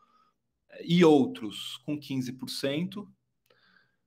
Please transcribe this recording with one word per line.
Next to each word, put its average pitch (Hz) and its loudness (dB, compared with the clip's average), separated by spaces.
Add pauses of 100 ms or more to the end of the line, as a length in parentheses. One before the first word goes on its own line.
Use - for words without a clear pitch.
(800)
e 175 4
outros 131 2
com 147 -8
quinze 131 -6
por 127 -12
cento, 170 -6 (960)